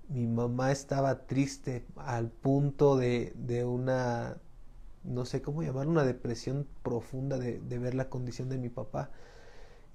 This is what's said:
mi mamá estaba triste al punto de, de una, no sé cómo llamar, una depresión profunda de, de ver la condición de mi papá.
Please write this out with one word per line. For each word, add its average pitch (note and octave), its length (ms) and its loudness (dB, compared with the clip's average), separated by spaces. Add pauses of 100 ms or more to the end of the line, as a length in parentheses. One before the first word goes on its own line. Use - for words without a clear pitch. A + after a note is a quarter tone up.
mi A#2+ 180 0
mamá A#2+ 460 2
estaba C3+ 540 0
triste C3 580 -2 (120)
al A#2 340 -2
punto C#3 640 6
de, B2 400 4
de A#2+ 280 0
una, B2 760 0 (640)
no B2 200 -2
sé B2+ 180 -4
cómo D3+ 200 -4
llamar, C#3 260 -2
una D#3+ 160 6
depresión B2+ 640 0 (160)
profunda C3 560 -2
de, B2 220 -2
de B2 180 -4
ver B2+ 160 -2
la C3 140 0
condición B2+ 400 -4
de C3 100 -2
mi B2 120 -4
papá. C3+ 400 -6 (840)